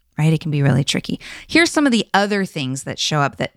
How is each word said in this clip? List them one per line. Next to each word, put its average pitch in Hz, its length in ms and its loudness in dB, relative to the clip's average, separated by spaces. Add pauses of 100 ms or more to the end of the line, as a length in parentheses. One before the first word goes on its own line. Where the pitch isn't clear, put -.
(180)
right? 156 140 4
It 156 80 0
can 160 100 -6
be 139 120 0
really 139 220 4
tricky. - 360 -4 (260)
Here's 330 240 2
some 311 160 2
of 254 60 2
the 214 220 0
other 202 320 2
things 131 380 -6
that 135 140 -8
show 156 220 -2
up 139 160 -2
that - 200 -6